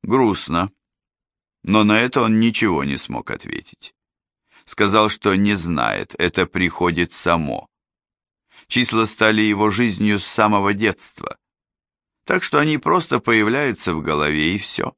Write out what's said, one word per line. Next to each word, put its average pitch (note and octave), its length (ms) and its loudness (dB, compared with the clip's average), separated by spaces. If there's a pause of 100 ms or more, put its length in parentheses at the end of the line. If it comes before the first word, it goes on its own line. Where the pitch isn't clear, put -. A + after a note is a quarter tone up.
Грустно, G2+ 680 0 (880)
но G#2+ 220 2
на G#2+ 160 4
это B2 220 0
он A2 180 2
ничего A2 440 0
не C#2 120 -4
смог - 340 -10
ответить. - 640 -14 (680)
Сказал, G#2+ 440 2
что G#2 260 0
не G2+ 200 2
знает, C2 640 -4
это F2+ 280 0
приходит F2 680 -2
само. D#2 560 -4 (960)
Числа A2+ 400 0
стали A2 340 2
его G#2+ 300 2
жизнью G#2 500 0
с - 60 -10
самого G#2 480 2
детства, - 640 -6 (840)
так F#3 180 -2
что - 160 0
они D3+ 200 2
просто E3 400 0
появляются A2+ 760 0
в D#2+ 80 -4
голове D2+ 520 0
и G2+ 40 -4
все. - 400 -6